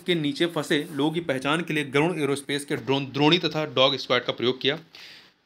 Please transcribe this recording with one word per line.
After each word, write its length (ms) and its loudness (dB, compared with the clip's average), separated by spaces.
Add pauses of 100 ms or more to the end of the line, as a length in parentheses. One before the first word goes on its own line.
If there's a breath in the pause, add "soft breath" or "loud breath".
के 80 2
नीचे 320 0
फंसे 460 -2
लोगों 180 0
की 100 -4
पहचान 420 0
के 120 -4
लिए 100 0
गरुण 360 0
एरोस्पेस 440 -4
के 120 -4
ड्रोन, 300 -2
द्रोणी 320 4
तथा 280 -2
डॉग 300 4
स्क्वाड 280 0
का 80 -4
प्रयोग 280 0
किया 200 -2 (640 loud breath)